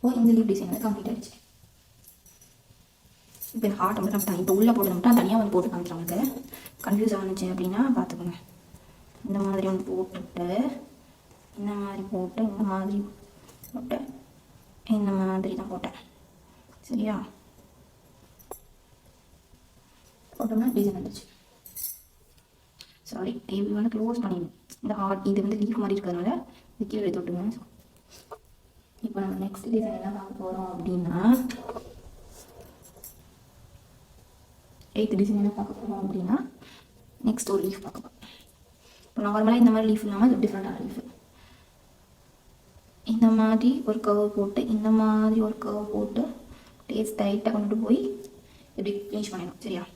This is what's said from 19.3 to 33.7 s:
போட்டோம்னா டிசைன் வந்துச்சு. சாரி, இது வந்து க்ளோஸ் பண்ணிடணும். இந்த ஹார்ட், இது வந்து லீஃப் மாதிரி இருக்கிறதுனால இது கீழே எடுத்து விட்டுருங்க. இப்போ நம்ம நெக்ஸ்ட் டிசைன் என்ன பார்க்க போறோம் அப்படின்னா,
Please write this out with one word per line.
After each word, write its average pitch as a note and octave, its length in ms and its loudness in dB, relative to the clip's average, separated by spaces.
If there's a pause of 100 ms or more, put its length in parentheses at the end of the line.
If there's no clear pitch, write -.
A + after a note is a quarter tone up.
போட்டோம்னா A3+ 400 0
டிசைன் G3+ 220 2
வந்துச்சு. - 260 -10 (1800)
சாரி, - 440 -8
இது G3+ 320 -2
வந்து A3+ 180 0
க்ளோஸ் A#3 280 -2
பண்ணிடணும். F3 300 -4 (280)
இந்த G#3+ 120 -2
ஹார்ட், G3 320 -2
இது G3 200 2
வந்து G#3 160 -2
லீஃப் A3+ 200 -2
மாதிரி G3 140 0
இருக்கிறதுனால F#3 340 -2 (460)
இது G3+ 120 -6
கீழே G#3 140 -4
எடுத்து F#3+ 180 -2
விட்டுருங்க. F3+ 460 -6 (1400)
இப்போ G#3+ 180 -6
நம்ம F#3+ 240 -2
நெக்ஸ்ட் - 220 -10
டிசைன் A3 320 0
என்ன G3 120 -8
பார்க்க G3 340 -10
போறோம் F#3 260 -6
அப்படின்னா, F3 480 -2 (3750)